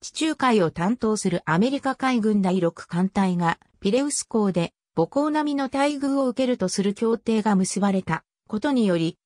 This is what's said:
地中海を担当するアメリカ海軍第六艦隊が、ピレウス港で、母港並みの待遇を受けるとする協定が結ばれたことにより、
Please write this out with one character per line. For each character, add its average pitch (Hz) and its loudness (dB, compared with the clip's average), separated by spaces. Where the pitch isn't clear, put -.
地 - -14
中 311 -2
海 233 2
を 160 2
担 190 -2
当 214 -2
す - -4
る 175 0
ア 165 0
メ 240 2
リ 277 -4
カ 269 -2
海 254 0
軍 208 2
第 185 0
六 170 -2
艦 185 -2
隊 185 0
が、 170 0
ピ 196 -2
レ 247 2
ウ 285 -2
ス - -6
港 208 0
で、 170 -2
母 165 2
港 294 0
並 302 0
み - -2
の 277 -2
待 277 0
遇 277 -2
を 269 2
受 247 -2
け 254 2
る 247 0
と 185 -2
す - -2
る 202 0
協 226 0
定 220 0
が 208 2
結 185 0
ば 202 2
れ 190 0
た 160 -6
こ 214 -6
と 294 -2
に 240 2
よ 175 2
り、 165 -2